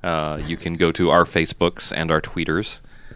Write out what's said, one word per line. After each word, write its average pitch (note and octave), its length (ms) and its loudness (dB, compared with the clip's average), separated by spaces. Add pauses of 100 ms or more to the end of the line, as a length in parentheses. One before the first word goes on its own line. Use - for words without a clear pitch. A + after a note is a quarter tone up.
Uh, D#2 420 -2
you E2 120 -6
can E2+ 200 -6
go E2 140 4
to E2+ 200 2
our E2 140 8
Facebooks - 680 0
and D#2+ 160 -2
our D#2 100 4
Tweeters. D#2+ 600 -4 (360)